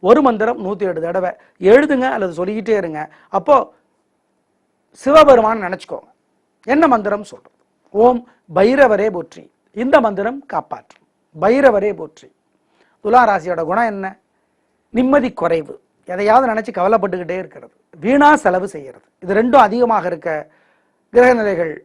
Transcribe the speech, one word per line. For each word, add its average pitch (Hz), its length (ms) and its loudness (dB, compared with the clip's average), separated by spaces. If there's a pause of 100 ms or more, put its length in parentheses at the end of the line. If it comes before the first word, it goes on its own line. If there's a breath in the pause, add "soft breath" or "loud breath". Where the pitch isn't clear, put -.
(100)
ஒரு 262 160 6
மந்திரம் 226 400 -2
நூத்தி 196 240 -8
எட்டு 160 160 -6
தடவை 180 260 -4 (400 soft breath)
எழுதுங்க 277 340 2 (100)
அல்லது 190 220 -6
சொல்லிக்கிட்டே 214 440 -4
இருங்க. 156 200 -8 (360 soft breath)
அப்போ 277 180 2 (1500)
சிவபெருமான் 247 640 4
நினைச்சுக்கோங்க. 175 440 -12 (640)
என்ன 311 200 4
மந்திரம் 208 380 -4
சொல்றது? - 260 -20 (360)
ஓம் 240 280 2 (360 soft breath)
பைரவரே 220 580 2
போற்றி. 170 280 -14 (400)
இந்த 277 120 0 (100)
மந்திரம் 214 340 -4 (140)
காப்பாற்றும். - 500 -12 (400)
பைரவரே 214 560 2
போற்றி. - 300 -20 (760)
துலா 233 240 4
ராசியோட 175 400 -4
குணம் 226 240 -2
என்ன? 190 140 -10 (920)
நிம்மதி 254 320 0 (120)
குறைவு, 165 340 -4 (380)
எதையாவது 220 380 0
நினைச்சு 220 280 -6
கவலைப்பட்டுக்கிட்டே 185 640 -2
இருக்கிறது, - 300 -20 (300)
வீணா 285 260 4 (140)
செலவு 185 320 -2
செய்யறது, 135 300 -18 (180)
இது 185 160 -4
ரெண்டும் 240 280 4
அதிகமாக 220 440 -2
இருக்க 165 200 -8 (840)
கிரகநிலைகள் 214 600 2 (120)